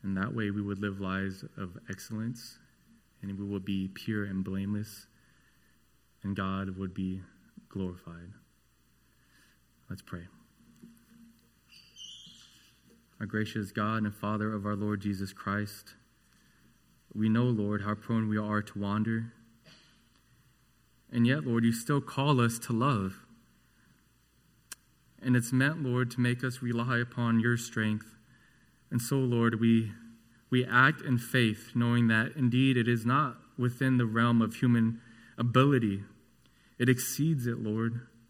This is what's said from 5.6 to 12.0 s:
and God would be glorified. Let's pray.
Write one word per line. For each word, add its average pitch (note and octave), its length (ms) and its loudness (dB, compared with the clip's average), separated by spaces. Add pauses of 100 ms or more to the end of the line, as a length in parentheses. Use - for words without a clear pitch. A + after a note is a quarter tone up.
and G2 140 -6
God F#2+ 400 -4
would F#2+ 160 -8
be F#2 300 -6 (480)
glorified. F2+ 640 -10 (1500)
Let's - 140 -14
pray. F2 240 -16 (3000)